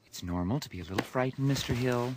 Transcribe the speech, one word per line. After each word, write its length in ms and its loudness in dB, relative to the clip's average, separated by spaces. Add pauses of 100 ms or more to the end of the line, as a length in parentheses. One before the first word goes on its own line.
It's 160 -12
normal 360 0
to 100 -6
be 100 -10
a 40 -8
little 180 -2
frightened, 460 0
Mister 260 2
Hill. 440 2